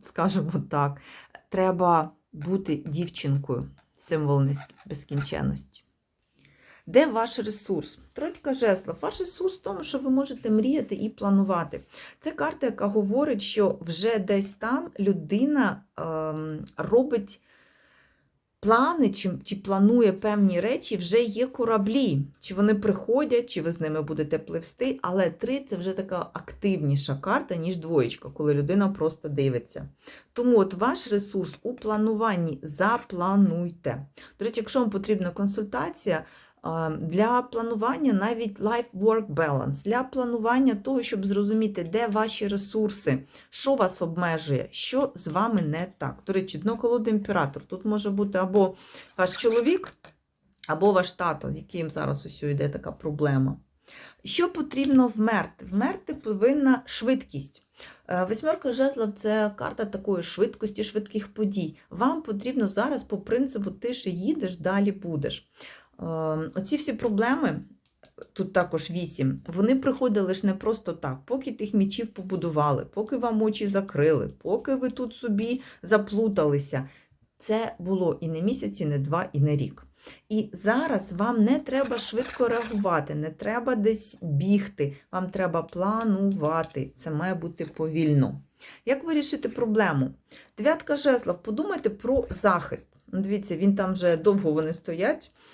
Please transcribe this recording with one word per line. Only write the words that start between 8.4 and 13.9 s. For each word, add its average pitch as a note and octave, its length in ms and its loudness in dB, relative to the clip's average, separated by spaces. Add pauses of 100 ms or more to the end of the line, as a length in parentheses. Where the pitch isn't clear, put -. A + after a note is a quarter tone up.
жезлів. G3 480 2
Ваш - 180 -6
ресурс F#4 380 -4
в - 40 -20
тому, F4 220 -8
що D4 140 -6
ви C4+ 120 -2
можете C4 400 0
мріяти A3 460 2
і G#3+ 140 -4
планувати. G3 720 2 (380)
Це D#4 120 -6
карта, D4+ 340 -2
яка G3+ 200 -2
говорить, G#3+ 560 2
що G3+ 400 0
вже F3 380 -2